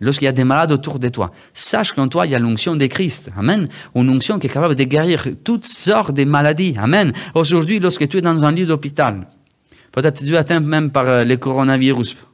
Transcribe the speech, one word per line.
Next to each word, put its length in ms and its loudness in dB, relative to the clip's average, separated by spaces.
lorsqu'il 240 0
y 40 2
a 40 2
des 100 2
malades 300 2
autour 260 -2
de 100 -2
toi, 220 -4
sache 380 -2
qu'en 160 0
toi, 180 0
il 60 -2
y 20 2
a 60 0
l'onction 340 0
de 120 2
Christ. 520 -4
Amen. 300 0
Une 160 2
onction 300 0
qui 80 -2
est 20 -8
capable 240 0
de 80 0
guérir 460 0
toutes 220 -4
sortes 500 -2
de 80 2
maladies. 540 2
Amen. 340 2
Aujourd'hui, 420 2
lorsque 300 0
tu 100 -2
es 40 2
dans 220 2
un 60 4
lit 160 0
d'hôpital, 600 -2
peut-être 320 0
tu 100 0
es 20 4
atteint 220 0
même 320 0
par, 180 0
euh, 140 4
le 140 2
coronavirus 800 0